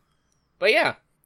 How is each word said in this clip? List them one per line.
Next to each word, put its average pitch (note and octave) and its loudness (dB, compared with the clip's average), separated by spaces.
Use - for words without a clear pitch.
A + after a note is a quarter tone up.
but G3+ 2
yeah, C#4 -2